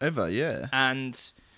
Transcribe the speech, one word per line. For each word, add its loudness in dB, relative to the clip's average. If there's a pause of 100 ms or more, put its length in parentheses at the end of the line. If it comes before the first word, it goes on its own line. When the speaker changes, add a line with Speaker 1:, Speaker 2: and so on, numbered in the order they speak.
Speaker 1:
Ever, 2
yeah. 0
Speaker 2:
And 0 (260)